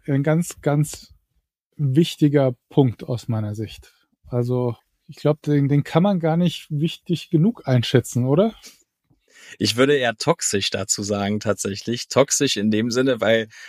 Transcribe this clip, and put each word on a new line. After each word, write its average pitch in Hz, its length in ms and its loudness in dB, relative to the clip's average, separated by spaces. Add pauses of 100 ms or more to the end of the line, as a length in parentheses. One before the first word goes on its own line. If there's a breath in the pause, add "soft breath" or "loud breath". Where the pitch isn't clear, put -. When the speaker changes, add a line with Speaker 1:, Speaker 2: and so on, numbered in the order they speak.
Speaker 1:
ein 139 160 0
ganz, 156 400 -2
ganz 147 500 -2 (640)
wichtiger 143 800 2 (160)
Punkt 131 340 2
aus - 240 -6
meiner 107 260 -4
Sicht. - 380 -12 (340)
Also 123 480 -2 (340)
ich - 80 -20
glaub, 151 260 0
den, 143 260 2
den 143 160 2
kann 165 200 2
man 196 160 0
gar 160 180 0
nicht 175 320 -2
wichtig 160 580 -4
genug 180 400 0
einschätzen, 123 560 2
oder? 180 300 2 (1040 loud breath)
Speaker 2:
Ich 107 180 -2
würde 135 200 4
eher 120 200 -2
toxisch - 540 -2
dazu 98 320 -4
sagen, 101 380 -2
tatsächlich. 104 680 -4
Toxisch - 480 0
in 107 140 0
dem 110 200 0
Sinne, 127 300 0
weil, 110 280 2 (200 loud breath)